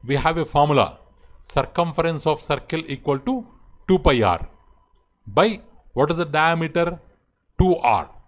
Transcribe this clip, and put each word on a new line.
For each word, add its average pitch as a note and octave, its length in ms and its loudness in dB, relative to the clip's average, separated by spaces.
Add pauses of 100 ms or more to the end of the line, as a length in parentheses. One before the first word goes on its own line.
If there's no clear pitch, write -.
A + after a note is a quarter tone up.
We C3+ 120 -4
have D#3+ 220 0
a D#3+ 60 -2
formula. C#3+ 540 2 (460)
Circumference D#3+ 800 -2
of D3+ 140 0
circle - 460 -6
equal C#3 340 -4
to B3 260 -6 (420)
two F#3+ 100 4
pi C#3 240 2
r F2 260 0 (800)
by D#3+ 220 2 (460)
what D3 160 2
is E3 60 -2
the E3+ 80 -2
diameter? E3 760 0 (580)
Two F#3 200 4
R. G2+ 340 0 (180)